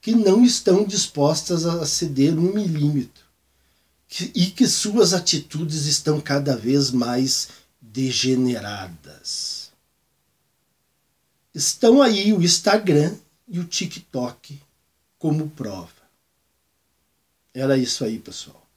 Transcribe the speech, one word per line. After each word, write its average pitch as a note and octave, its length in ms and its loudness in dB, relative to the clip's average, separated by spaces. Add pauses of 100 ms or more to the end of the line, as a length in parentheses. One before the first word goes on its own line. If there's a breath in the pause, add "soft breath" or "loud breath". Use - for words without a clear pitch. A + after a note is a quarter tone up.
que A3+ 120 -2
não A3 300 6
estão G#3 400 4
dispostas E3 800 -2
a E3 200 -2
ceder D3 520 0
um F3+ 160 2
milímetro, D3+ 720 -2 (800)
que, - 280 -10
e F3+ 120 2
que A3+ 200 2
suas G3+ 460 2
atitudes D#3 720 -4
estão D3+ 340 -2
cada C#3+ 360 -2
vez B2 360 0
mais B2 580 -2 (320 loud breath)
degeneradas. A#2 1900 -6 (1800)
Estão A#3 480 4
aí G#3+ 320 4
o F3+ 80 2
Instagram F3 760 2 (320)
e F3 120 -8
o F3 60 -8
TikTok - 920 -10 (580)
como D#3 320 -4
prova. F#2+ 400 -12 (1600)
Era C3+ 240 0
isso B2+ 260 -2
aí, A2 160 -6
pessoal. - 440 -18 (140)